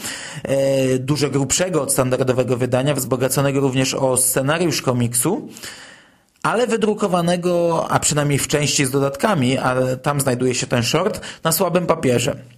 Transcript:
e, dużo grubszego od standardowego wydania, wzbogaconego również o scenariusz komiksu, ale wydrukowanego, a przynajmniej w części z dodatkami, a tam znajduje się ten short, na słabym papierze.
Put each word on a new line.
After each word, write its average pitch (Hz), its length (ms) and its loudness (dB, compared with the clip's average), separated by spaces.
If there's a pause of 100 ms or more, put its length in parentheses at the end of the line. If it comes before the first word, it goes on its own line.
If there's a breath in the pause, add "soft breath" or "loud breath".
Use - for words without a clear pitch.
(420 loud breath)
e, 135 560 2
dużo 131 320 0
grubszego 147 520 0
od 123 100 -2
standardowego 127 640 2
wydania, 127 380 0
wzbogaconego 135 640 0
również 131 340 0
o 131 220 2
scenariusz 147 640 0
komiksu, 123 680 0 (920 loud breath)
ale 202 240 0
wydrukowanego, 180 1200 0
a 135 80 4
przynajmniej 147 400 2
w - 100 -4
części 147 380 0
z 120 40 -2
dodatkami, 139 680 0
a 127 180 0 (260)
tam 143 180 0
znajduje 127 340 0
się - 120 -4
ten 123 160 0
short, 151 380 0 (240 loud breath)
na 160 80 0
słabym 175 340 0
papierze. 143 500 2 (220)